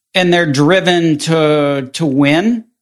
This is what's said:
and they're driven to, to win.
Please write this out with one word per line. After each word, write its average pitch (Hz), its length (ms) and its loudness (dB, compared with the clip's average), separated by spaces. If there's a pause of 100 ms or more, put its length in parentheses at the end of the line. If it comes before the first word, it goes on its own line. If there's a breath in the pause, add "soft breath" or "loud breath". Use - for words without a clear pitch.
(140)
and 185 200 2
they're 170 180 0
driven 165 680 2
to, 151 720 -2
to 165 120 -4
win. 156 600 0 (160)